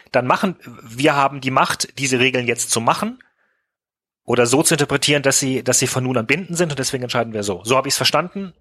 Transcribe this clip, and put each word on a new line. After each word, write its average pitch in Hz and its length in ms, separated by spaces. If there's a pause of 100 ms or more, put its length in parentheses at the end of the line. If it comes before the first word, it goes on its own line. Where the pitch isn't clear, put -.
(120)
dann 127 160
machen, 180 280 (280)
wir 131 320
haben 139 260
die 131 100
Macht, - 480
diese 131 200
Regeln 127 280
jetzt - 240
zu - 80
machen. 165 400 (1040)
Oder 120 220
so 135 160
zu - 100
interpretieren, 143 500
dass 135 160
sie, 131 240
dass 127 160
sie 131 80
von 127 160
nun 127 140
an 110 80
bindend 170 320
sind 165 140
und 135 80
deswegen 127 240
entscheiden 117 300
wir 104 100
so. 95 200
So 123 140
hab 135 80
ich's 135 120
verstanden. 175 640